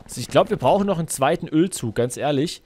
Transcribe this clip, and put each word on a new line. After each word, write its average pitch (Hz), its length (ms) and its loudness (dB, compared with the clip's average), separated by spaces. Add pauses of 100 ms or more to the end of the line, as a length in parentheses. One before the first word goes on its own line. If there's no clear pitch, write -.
Also - 160 -14
ich 123 80 -10
glaub, 175 220 4
wir 202 80 0
brauchen 185 280 2
noch 190 140 -2
einen 165 80 -4
zweiten 156 400 0
Ölzug, 156 480 0
ganz 123 220 -2
ehrlich. 139 480 -2